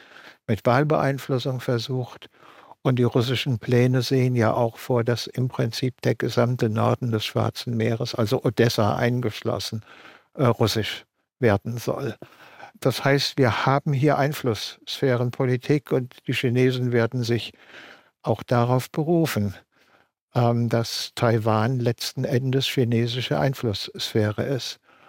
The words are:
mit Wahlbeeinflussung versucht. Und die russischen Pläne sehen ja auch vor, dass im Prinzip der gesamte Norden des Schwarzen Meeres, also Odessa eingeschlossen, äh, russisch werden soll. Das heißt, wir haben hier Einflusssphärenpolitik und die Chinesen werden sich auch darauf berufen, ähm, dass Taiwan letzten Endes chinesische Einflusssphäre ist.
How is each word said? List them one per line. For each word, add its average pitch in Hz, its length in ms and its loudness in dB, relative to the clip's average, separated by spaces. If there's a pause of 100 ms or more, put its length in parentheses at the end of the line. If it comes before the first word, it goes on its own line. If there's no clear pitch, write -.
(460)
mit 110 200 -2
Wahlbeeinflussung 135 920 0
versucht. 127 680 -6 (540)
Und 127 160 2
die 123 60 4
russischen 120 540 0
Pläne 123 440 2
sehen 127 320 0
ja 117 180 2
auch 120 240 -2
vor, 120 280 0
dass 117 220 -2
im 127 220 -4
Prinzip 127 540 -4
der 117 140 2
gesamte 120 520 0
Norden 113 440 0
des 107 120 -2
Schwarzen 113 540 -2
Meeres, 117 360 -2
also 117 300 0
Odessa 113 520 2
eingeschlossen, 113 920 -2 (480)
äh, 143 100 0
russisch 110 600 0 (320)
werden 117 400 2
soll. - 360 -6 (640)
Das - 260 0
heißt, 139 320 2
wir 123 300 2
haben 139 260 2
hier 139 240 2
Einflusssphärenpolitik 127 1800 -2
und 127 220 -2 (120)
die 139 60 -4
Chinesen 127 600 0
werden 120 300 0
sich 117 300 -2 (720)
auch - 200 -2
darauf 123 480 0
berufen, 151 640 0 (800)
ähm, 120 360 2
dass - 440 -2
Taiwan 113 640 2
letzten 120 460 -4
Endes 131 400 0
chinesische 120 720 0
Einflusssphäre 117 1080 -2
ist. 131 340 -6 (300)